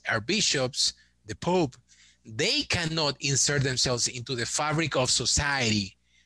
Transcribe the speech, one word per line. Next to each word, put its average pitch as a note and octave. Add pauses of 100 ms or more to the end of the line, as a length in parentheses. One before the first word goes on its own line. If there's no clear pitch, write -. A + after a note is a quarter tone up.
our A#2
bishops, C3+ (340)
the G#2+
Pope, F3 (480)
they F3+
cannot D#3+
insert C#3
themselves B2+
into B2
the A#2
fabric D3+
of B2+
society A#2+ (300)